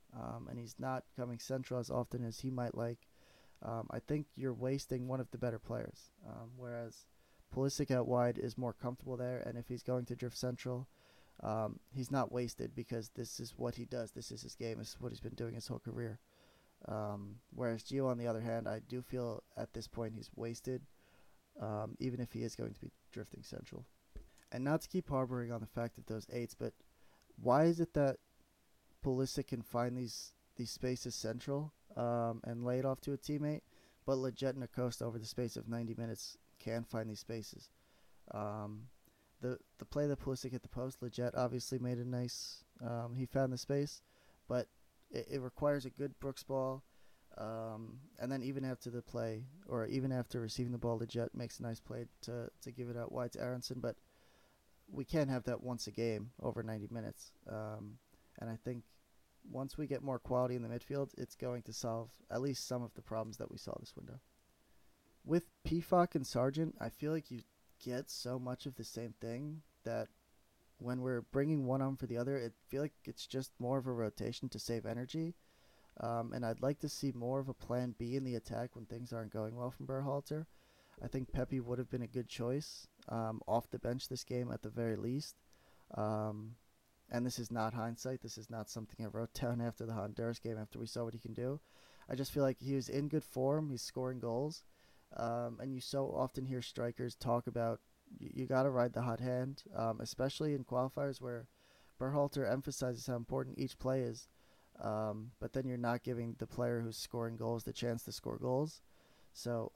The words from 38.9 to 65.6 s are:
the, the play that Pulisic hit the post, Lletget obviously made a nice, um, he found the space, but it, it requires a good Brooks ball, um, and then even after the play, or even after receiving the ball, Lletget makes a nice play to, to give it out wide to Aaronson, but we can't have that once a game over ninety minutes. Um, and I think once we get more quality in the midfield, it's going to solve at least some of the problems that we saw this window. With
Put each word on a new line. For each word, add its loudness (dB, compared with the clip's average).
the, 0
the -8
play 2
that 2
Pulisic -2
hit -4
the -12
post, -4
Lletget 0
obviously 2
made 2
a -2
nice, -2
um, -2
he 2
found 4
the -2
space, 0
but 2
it, -4
it -2
requires 2
a -4
good -4
Brooks -4
ball, 0
um, -6
and -4
then -2
even -2
after -4
the -4
play, -2
or 0
even 2
after 0
receiving 0
the 0
ball, 2
Lletget 0
makes -4
a -6
nice -4
play -6
to, -4
to -10
give -6
it -4
out -4
wide -2
to -4
Aaronson, -2
but 0
we -4
can't 4
have 2
that 0
once -2
a -8
game 2
over 0
ninety -2
minutes. -6
Um, -6
and -4
I -4
think -4
once -4
we -2
get 0
more -2
quality 2
in -2
the -4
midfield, -2
it's -6
going -2
to -10
solve -2
at 2
least 0
some 0
of -8
the -12
problems -4
that -4
we -8
saw -4
this -14
window. -10
With 6